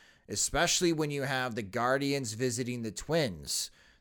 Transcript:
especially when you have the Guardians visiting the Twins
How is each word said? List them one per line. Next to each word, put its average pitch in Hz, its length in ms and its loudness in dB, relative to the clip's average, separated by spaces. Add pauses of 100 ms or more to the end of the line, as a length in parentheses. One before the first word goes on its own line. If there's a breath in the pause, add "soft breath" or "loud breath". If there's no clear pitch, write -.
(300 soft breath)
especially 170 640 2
when 151 180 0
you 139 120 -2
have 127 320 -2
the 113 80 -2
Guardians 127 720 2
visiting 123 480 -2
the 110 100 -4
Twins 113 800 -2 (300 soft breath)